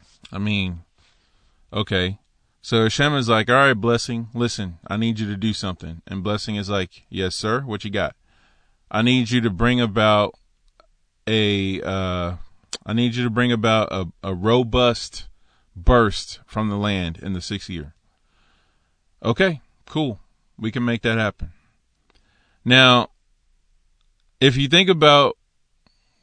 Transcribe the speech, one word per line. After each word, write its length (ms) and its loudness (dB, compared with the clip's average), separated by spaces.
I 60 -10
mean, 460 -4
okay. 460 -2
So 220 0
Hashem 320 0
is 120 -2
like, 220 2
"All 60 4
right, 180 6
blessing, 600 -2
listen, 440 -4
I 80 -6
need 240 0
you 80 -4
to 80 -6
do 160 -2
something." 560 -10
And 160 -8
blessing 320 -4
is 140 -6
like, 400 -6
"Yes, 260 -4
sir, 260 -2
what 220 -8
you 60 -10
got?" 260 -4
"I 100 0
need 300 2
you 100 2
to 80 0
bring 320 0
about 540 2
a, 560 0
uh, 540 -4
I 80 -6
need 220 0
you 80 -2
to 60 0
bring 220 0
about 400 2
a, 180 -6
a 140 -6
robust 920 0
burst 680 2
from 240 -4
the 60 -4
land 440 -2
in 140 -8
the 80 -6
sixth 280 -10
year." 260 -12
Okay, 380 0
cool. 320 -4
We 120 -4
can 140 -4
make 160 -2
that 160 0
happen. 360 -4
Now, 460 4
if 160 4
you 120 0
think 200 4
about 480 6